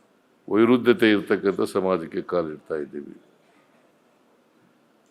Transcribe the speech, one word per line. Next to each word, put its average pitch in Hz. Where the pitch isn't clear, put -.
ವೈರುಧ್ಯತೆ 113
ಇರ್ತಕ್ಕಂಥ 98
ಸಮಾಜಕ್ಕೆ 92
ಕಾಲಿಡ್ತಾ 82
ಇದ್ದೀವಿ. 71